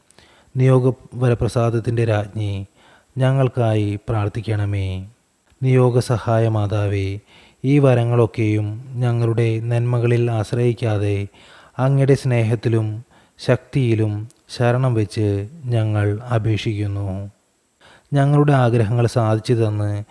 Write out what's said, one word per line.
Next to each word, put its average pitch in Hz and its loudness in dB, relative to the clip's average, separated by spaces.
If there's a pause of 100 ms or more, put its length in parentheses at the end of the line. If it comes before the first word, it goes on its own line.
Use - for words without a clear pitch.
(560)
നിയോഗ 127 4 (220)
വരപ്രസാദത്തിൻ്റെ 117 0
രാജ്ഞി, 104 -4 (600)
ഞങ്ങൾക്കായി 123 0 (160)
പ്രാർത്ഥിക്കണമേ. 104 -2 (720)
നിയോഗ 127 4 (120)
സഹായ 113 0 (100)
മാതാവേ, 101 -2 (560)
ഈ 135 2
വരങ്ങളൊക്കെയും 117 2 (360)
ഞങ്ങളുടെ 117 0 (220)
നന്മകളിൽ 120 0 (160)
ആശ്രയിക്കാതെ 107 -2 (600)
അങ്ങയുടെ 135 4
സ്നേഹത്തിലും 113 0 (520)
ശക്തിയിലും 113 0 (380)
ശരണം 123 0
വെച്ച് 107 -2 (460)
ഞങ്ങൾ 107 0 (280)
അപേക്ഷിക്കുന്നു. 104 -2 (1040)
ഞങ്ങളുടെ 143 4 (100)
ആഗ്രഹങ്ങൾ 117 2 (120)
സാധിച്ചു 110 0
തന്ന് 104 -2 (200)